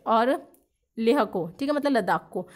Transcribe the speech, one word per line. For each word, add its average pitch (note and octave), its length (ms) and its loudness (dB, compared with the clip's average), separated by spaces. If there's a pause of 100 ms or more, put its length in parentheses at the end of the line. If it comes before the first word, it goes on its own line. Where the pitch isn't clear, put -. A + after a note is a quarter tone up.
और A#3 300 2 (640)
लेह A3+ 260 2
को, F#3+ 260 -4
ठीक C4+ 180 -6
है, D4 60 0
मतलब C#4+ 180 0
लद्दाख F#3 400 0
को, F3+ 240 -8